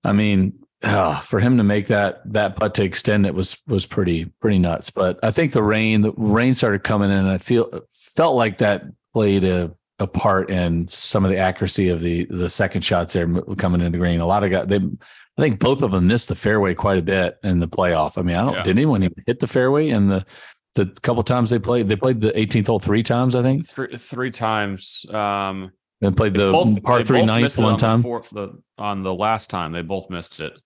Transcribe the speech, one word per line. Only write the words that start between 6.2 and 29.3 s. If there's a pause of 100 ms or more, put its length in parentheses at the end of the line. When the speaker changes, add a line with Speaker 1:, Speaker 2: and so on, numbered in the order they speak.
Speaker 1:
started
coming
in,
and
I
feel, (200)
felt
like
that (280)
played
a, (240)
a
part
in
some
of
the
accuracy
of
the,
the
second
shots
there
m-,
coming
into
the
green.
A
lot
of
guys,
they,
I
think
both
of
them
missed
the
fairway
quite
a
bit
in
the
playoff.
I
mean,
I
don't,
Speaker 2:
Yeah.
Speaker 1:
did
anyone
even
hit
the
fairway
in
the, (480)
the (160)
couple
times
they
played?
They
played
the
eighteenth
hole
three
times,
I
think.
Speaker 2:
Three,
three
times.
Um, (300)
Speaker 1:
Then
played
Speaker 2:
they
Speaker 1:
the
Speaker 2:
both,
Speaker 1:
par
Speaker 2:
they
Speaker 1:
three
Speaker 2:
both
Speaker 1:
ninth
Speaker 2:
missed
it
Speaker 1:
one
Speaker 2:
on
the
Speaker 1:
time.
Speaker 2:
fourth,
the, (180)
on
the
last